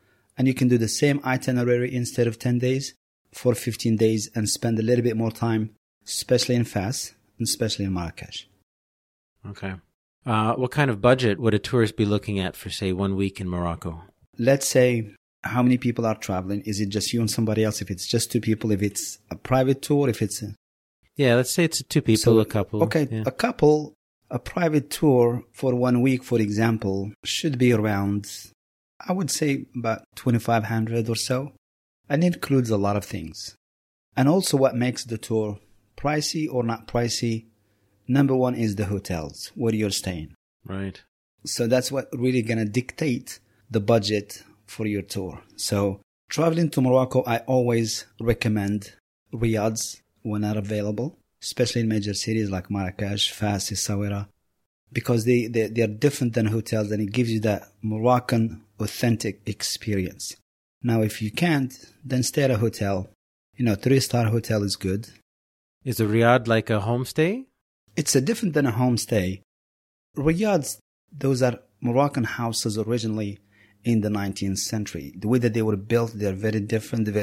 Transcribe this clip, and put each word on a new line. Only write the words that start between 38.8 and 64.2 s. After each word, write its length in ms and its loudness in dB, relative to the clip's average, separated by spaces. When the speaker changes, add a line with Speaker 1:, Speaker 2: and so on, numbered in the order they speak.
Speaker 1:
hotels 680 -6
where 200 0
you're 160 0
staying. 440 -6
Speaker 2:
Right. 360 -8
Speaker 1:
So 220 -2
that's 240 2
what 220 -6
really 300 0
gonna 240 -2
dictate 720 -4
the 100 0
budget 600 0
for 200 -8
your 160 -4
tour. 400 -10
So 440 -2
traveling 420 2
to 100 -2
Morocco, 460 4
I 120 0
always 520 0
recommend 720 0
riads 720 -2
when 220 -2
are 140 -2
available, 600 -4
especially 400 -2
in 60 0
major 260 0
cities 360 -2
like 200 -4
Marrakesh, 640 -2
Fas, 380 -2
Essaouira, 580 -4
because 320 0
they, 220 4
they, 220 0
they 140 0
are 40 4
different 300 0
than 120 2
hotels, 440 -2
and 120 -2
it 100 -4
gives 180 2
you 100 0
that 220 0
Moroccan 800 0
authentic 640 -2
experience. 880 -6
Now, 200 2
if 200 -2
you 80 -2
can't, 420 0
then 180 0
stay 200 -2
at 80 4
a 80 2
hotel. 500 -2
You 80 -2
know, 120 2
three-star 500 2